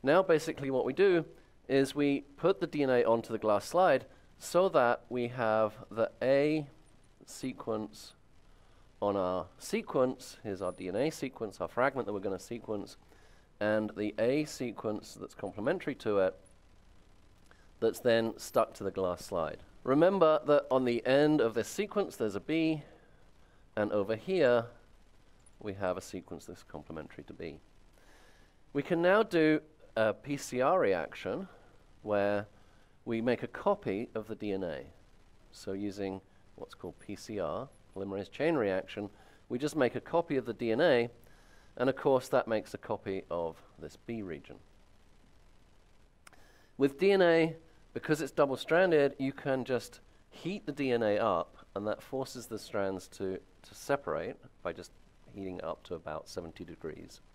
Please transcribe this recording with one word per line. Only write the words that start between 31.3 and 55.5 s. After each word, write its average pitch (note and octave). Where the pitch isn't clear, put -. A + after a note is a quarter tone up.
where G#2
we A2+
make A#2
a A#2
copy A#2
of A2
the A2
D G#2
N F#2+
A. D2
So -
using G2
what's -
called F2
P G2+
C G#2
R, F2+
polymerase G2
chain D#3+
reaction, G2+
we A#2+
just C#3+
make C3
a A2+
copy E3
of B2
the A#2
D A2+
N A2+
A, A#2+
and B2+
of C3
course C3+
that -
makes A2
a -
copy G2
of E2
this D2+
B A2+
region. D2+
With C#3
D G3
N F#3+
A, E3
because D3+
it's E3+
double-stranded, D3
you C3+
can C3
just -
heat -
the D3
D C3+
N A#2
A G#2
up, G2
and G2+
that -
forces C3
the A2
strands G2
to, F#2+
to -
separate F2
by F2
just E2+
heating F#2+